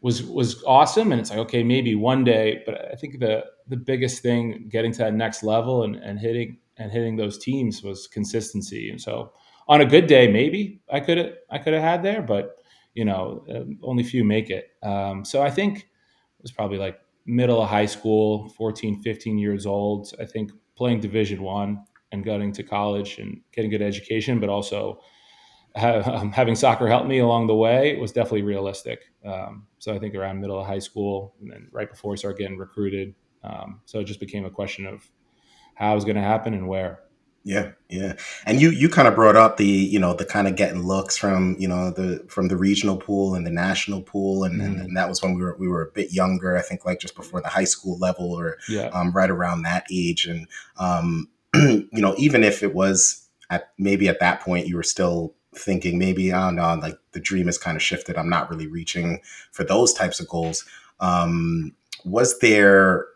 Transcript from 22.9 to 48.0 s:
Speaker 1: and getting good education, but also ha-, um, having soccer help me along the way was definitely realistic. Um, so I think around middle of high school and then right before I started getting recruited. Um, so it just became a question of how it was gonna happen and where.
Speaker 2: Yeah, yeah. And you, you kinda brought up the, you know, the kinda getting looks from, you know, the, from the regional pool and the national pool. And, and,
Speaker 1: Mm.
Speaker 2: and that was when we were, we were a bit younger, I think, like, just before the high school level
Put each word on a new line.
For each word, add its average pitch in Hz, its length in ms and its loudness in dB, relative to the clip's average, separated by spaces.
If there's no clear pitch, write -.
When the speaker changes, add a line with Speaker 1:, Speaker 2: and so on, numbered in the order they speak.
Speaker 1:
and 104 200 -12
getting 107 180 -2
good 107 100 -2
education, 107 600 -2
but 104 80 -2
also 101 500 -4
ha-, 113 320 2
um, 104 280 -4
having 117 220 2
soccer 120 340 2
help 120 180 4
me 135 120 0
along 117 280 4
the 110 80 4
way 123 400 4
was 113 160 -8
definitely 113 300 0
realistic. 101 640 -6
Um, 101 440 -12
so 110 140 -8
I 98 60 -6
think 101 160 -8
around 95 260 -6
middle 98 180 -6
of 98 80 -8
high 98 120 -4
school 98 600 -6
and 104 100 -18
then 107 220 -20
right 107 180 -8
before - 220 -10
I 101 60 -4
started 101 220 -8
getting 95 180 -6
recruited. 98 580 -6
Um, - 420 -14
so - 140 -8
it 101 40 -4
just 98 160 -10
became 101 260 -8
a 90 60 -10
question 98 340 -8
of 104 240 -16
how 104 180 2
it - 20 4
was 104 100 0
gonna 104 160 0
happen 110 320 0
and 92 140 -4
where. 92 320 -6
Speaker 2:
Yeah, 98 260 -4
yeah. 95 240 -6
And 120 160 4
you, 165 80 8
you 147 180 2
kinda 139 240 8
brought 110 240 8
up 110 220 8
the, 104 80 4
you 98 340 4
know, 90 140 2
the 90 100 -4
kinda 98 280 0
getting 92 320 0
looks 95 340 -2
from, 92 420 0
you 95 80 -2
know, 90 240 -2
the, 90 380 -4
from 92 180 -2
the 90 80 0
regional 98 400 2
pool 98 400 -2
and 87 100 -4
the 85 60 -4
national 92 500 -2
pool. 95 440 -2
And, 92 160 -2
and, 101 160 -4
Speaker 1:
Mm. 92 80 -8
Speaker 2:
and 90 120 -8
that 90 120 0
was 92 120 -4
when 92 120 0
we 90 80 -2
were, 87 180 -4
we 92 80 -2
were 87 140 -2
a 80 100 -8
bit 98 220 -6
younger, 92 420 0
I 87 60 0
think, - 240 -8
like, 90 160 -4
just - 140 -14
before - 260 -10
the 78 80 -8
high 95 160 0
school 92 320 -4
level 90 340 -2